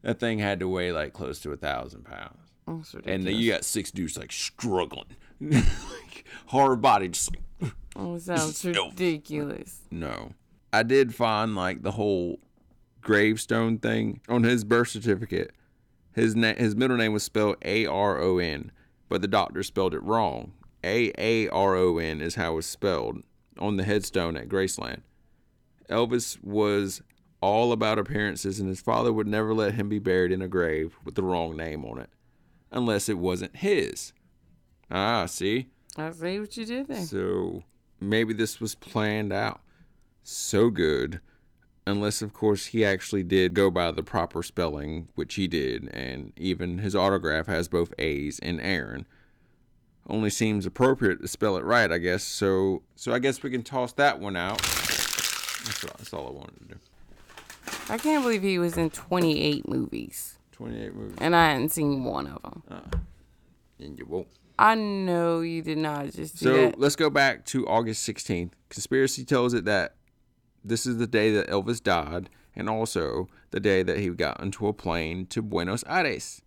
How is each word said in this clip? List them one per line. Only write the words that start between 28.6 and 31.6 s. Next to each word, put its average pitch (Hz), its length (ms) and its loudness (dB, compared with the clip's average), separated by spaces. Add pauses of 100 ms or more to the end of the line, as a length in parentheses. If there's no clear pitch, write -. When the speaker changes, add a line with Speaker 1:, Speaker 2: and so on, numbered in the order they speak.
Speaker 1:
and 95 80 0
his 92 140 -4
father 117 300 2
would 107 140 2
never 107 280 0
let 107 200 2
him 104 140 -2
be 104 100 -2
buried 92 340 2
in 92 100 0
a 92 60 -6
grave 82 560 0
with - 100 -12
the 101 80 0
wrong 85 340 0
name 78 300 -8